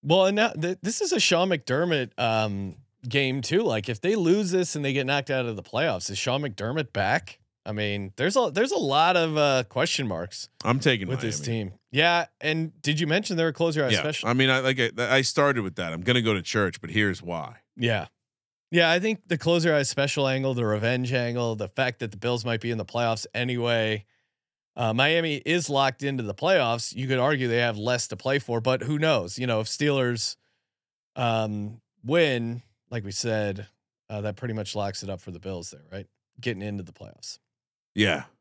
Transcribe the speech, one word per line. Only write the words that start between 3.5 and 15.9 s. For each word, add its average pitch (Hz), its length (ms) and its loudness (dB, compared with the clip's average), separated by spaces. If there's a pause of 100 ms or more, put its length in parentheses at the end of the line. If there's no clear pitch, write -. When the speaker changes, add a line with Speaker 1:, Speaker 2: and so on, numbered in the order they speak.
Speaker 1:
Like, 120 260 0
if 113 140 -4
they 196 140 0
lose 185 360 2
this 180 240 0
and 151 80 -4
they 139 80 0
get 135 140 0
knocked 139 240 0
out 131 160 0
of 113 100 -4
the 95 80 -10
playoffs, 120 460 -2
is 98 80 -6
Sean 135 240 -2
McDermott 127 500 -4
back? 101 460 -2 (260)
I 107 100 -8
mean, 101 420 -4
there's 180 200 0
a, 240 160 2
there's 220 200 0
a 392 80 0
lot 160 360 4
of, 160 220 2
uh, 139 320 4
question 135 380 -2
marks 90 420 -6 (160)
Speaker 2:
I'm 123 140 -2
taking 120 280 0
Speaker 1:
with 127 140 -4
this 110 260 -4
Speaker 2:
Miami. 113 180 -4
Speaker 1:
team. 92 80 -12 (180)
Yeah, 170 340 2 (140)
and 156 320 -2 (100)
did 147 180 -2
you 170 60 0
mention 180 320 0
they're 165 120 2
a 151 40 -8
close 165 220 0
your 147 100 0
eyes 123 80 2
Speaker 2:
Yeah, 104 60 2
Speaker 1:
special? 147 300 -4
Speaker 2:
I 120 40 2
mean, 131 160 4
I, 131 120 2
like, 131 180 0
I, 117 180 2
I 123 240 2
started 139 400 2
with 95 140 -6
that. 85 180 -4